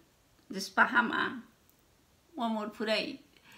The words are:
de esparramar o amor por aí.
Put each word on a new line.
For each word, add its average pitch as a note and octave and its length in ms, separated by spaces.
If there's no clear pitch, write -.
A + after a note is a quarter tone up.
de G3 100
esparramar A3+ 840
o D4+ 80
amor A3 280
por A3 200
aí. G3+ 320